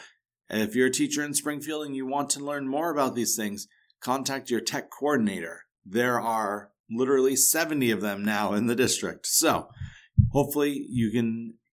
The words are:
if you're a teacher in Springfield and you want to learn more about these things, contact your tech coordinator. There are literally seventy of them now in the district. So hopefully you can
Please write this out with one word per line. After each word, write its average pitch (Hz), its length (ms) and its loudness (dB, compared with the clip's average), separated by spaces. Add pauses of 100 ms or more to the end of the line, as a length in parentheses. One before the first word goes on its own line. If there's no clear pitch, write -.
(480)
if 107 260 -2
you're 127 140 4
a - 20 0
teacher 147 320 -2
in 147 100 -6
Springfield 151 540 -4
and 139 80 -8
you 135 100 -6
want 139 260 -2
to 143 140 -6
learn 143 220 -4
more 151 240 -2
about 135 240 0
these 113 220 -2
things, 104 320 -6 (320)
contact 131 500 -4
your 113 100 0
tech - 300 -6
coordinator. 107 760 -2 (200)
There 117 340 2
are 104 520 -2 (180)
literally 131 460 2
seventy 156 560 2
of 98 80 0
them 101 240 -2
now 104 300 0
in 107 120 2
the 120 80 2
district. 107 540 0
So 123 400 2 (640)
hopefully 143 580 0
you 113 220 0
can 117 420 -2 (180)